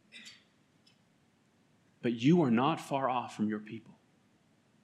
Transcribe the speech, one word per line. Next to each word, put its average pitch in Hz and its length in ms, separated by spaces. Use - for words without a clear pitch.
But 120 100
you 139 300
are 127 80
not 123 280
far 135 300
off 123 260
from 107 140
your 107 100
people. - 360